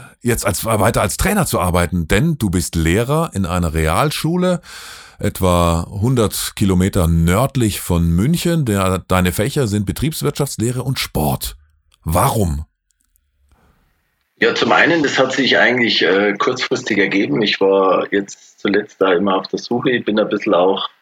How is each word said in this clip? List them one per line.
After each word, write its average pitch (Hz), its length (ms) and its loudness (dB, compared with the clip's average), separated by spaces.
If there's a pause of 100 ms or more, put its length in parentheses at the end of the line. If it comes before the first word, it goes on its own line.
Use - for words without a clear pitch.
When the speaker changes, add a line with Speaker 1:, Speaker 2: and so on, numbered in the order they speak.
(220)
Speaker 1:
jetzt 117 240 -2
als, - 180 -2
weiter 110 380 2
als 101 160 -2
Trainer 190 300 0
zu 113 120 -2
arbeiten. 87 480 0
Denn 143 300 2
du 101 140 -2
bist 85 240 -2
Lehrer 117 580 0
in 95 140 -2
einer 87 260 -2
Realschule, 156 880 0 (580)
etwa 87 680 0
hundert 110 680 0
Kilometer 92 500 2
nördlich 95 720 2
von 85 300 0
München. 151 560 0
Der, 98 320 0 (100)
deine 90 240 2
Fächer 117 360 -2
sind 101 180 -2
Betriebswirtschaftslehre 131 1000 -4
und 135 160 -4
Sport. - 560 -4 (480)
Warum? 87 600 0 (1700)
Speaker 2:
Ja, 117 160 -4
zum 113 200 -2
einen, 147 300 2
das 135 160 -2
hat 127 120 0
sich 120 260 0
eigentlich, 113 440 0
äh, 98 320 2
kurzfristig - 640 -4
ergeben. 101 440 0
Ich 98 200 -2
war 95 500 2
jetzt - 480 -6
zuletzt 104 400 -2
da 95 140 4
immer 92 240 2
auf 92 100 -6
der 92 120 -6
Suche. 120 320 -2
Ich 117 120 0
bin 107 160 0
ein 101 80 0
bisschen 104 280 0
auch, 95 340 2 (120)